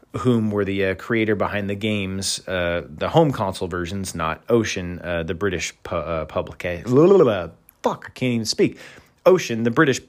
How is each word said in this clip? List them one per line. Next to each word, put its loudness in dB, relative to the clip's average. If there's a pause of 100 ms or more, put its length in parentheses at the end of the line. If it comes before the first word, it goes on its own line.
(180)
whom 2
were 0
the, 0
uh, 0
creator 0
behind -2
the -4
games, -4
uh, -2
the -6
home 4
console -4
versions, -6
not -4
Ocean, 0
uh, -4
the -6
British -4 (120)
pu-, -6
uh, -4
publica-, -6 (1000)
fuck, -4
I -16
can't -2
even -2
speak. 0 (460)
Ocean, 4
the 2
British 2